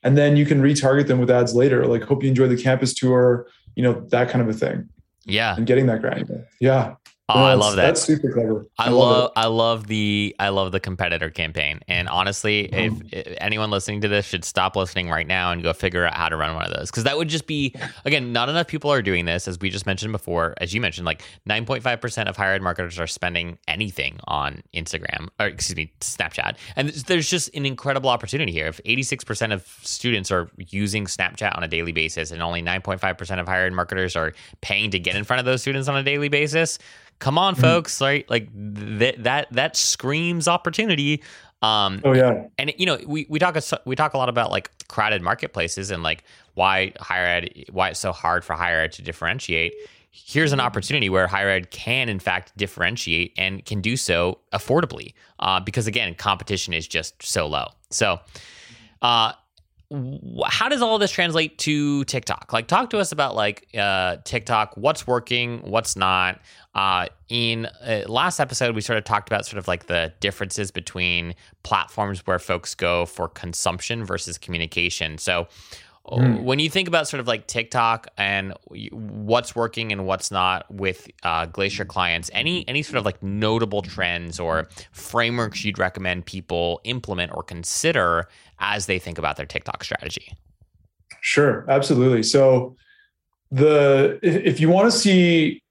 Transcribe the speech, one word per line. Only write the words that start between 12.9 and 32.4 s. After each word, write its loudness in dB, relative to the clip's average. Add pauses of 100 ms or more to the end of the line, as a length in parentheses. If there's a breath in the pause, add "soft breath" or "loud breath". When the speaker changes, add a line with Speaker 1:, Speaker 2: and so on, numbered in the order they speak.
Speaker 1:
Mm-hmm. -10
Speaker 2:
if -10
anyone -2
listening -2
to 0
this 2
should -6
stop 0
listening -2
right -2
now 0
and -4
go 0
figure 0
out 0
how -2
to -2
run -2
one -4
of -8
those. -8
'Cause -4
that 2
would -2
just -4
be, -4 (320 loud breath)
again, 0
not 2
enough 0
people -2
are 2
doing 0
this, -2
as -6
we -2
just -6
mentioned -2
before, -2
as -6
you 0
mentioned, -4
like, -4 (240 loud breath)
nine 0
point -4
five 0
percent -4
of -8
higher 2
ed 0
marketers -4
are -2
spending -4 (100)
anything -6
on -4 (140)
Instagram, -6 (100)
or 0
excuse -6
me, -8 (100)
Snapchat. -6 (180 loud breath)
And -2
there's, -10
there's 0
just -2
an -4
incredible -2
opportunity -2
here. -4
If -8
eighty-six -4
percent -4
of -6 (160)
students -4
are 0 (100)
using -4
Snapchat -4
on -4
a -6
daily -4
basis -4
and -8